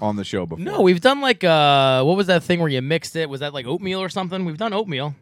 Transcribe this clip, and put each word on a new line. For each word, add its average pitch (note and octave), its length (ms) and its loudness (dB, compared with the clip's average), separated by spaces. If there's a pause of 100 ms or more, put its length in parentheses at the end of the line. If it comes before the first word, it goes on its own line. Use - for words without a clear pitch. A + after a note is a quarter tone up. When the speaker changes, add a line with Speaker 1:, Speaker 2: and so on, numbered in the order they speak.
Speaker 1:
on G#2+ 140 0
the G2+ 80 -4
show F#2 240 -4
before. E2 180 -8
Speaker 2:
No, G4+ 160 0
we've F3+ 200 4
done, C#4 200 2
like, B3 220 0
uh, C#3+ 600 4
what E3+ 140 4
was G3+ 100 0
that F3 140 4
thing F3 180 0
where E3 100 0
you C3 120 -2
mixed D#3 340 -4
it? D#3+ 140 -4
Was C#3 120 -10
that, D3 120 -6
like, C3 140 -8
oatmeal F#3 340 -4
or F#3 80 -4
something? F#3 340 -4
We've D#3+ 140 -6
done A3 160 -4
oatmeal. D3+ 480 -4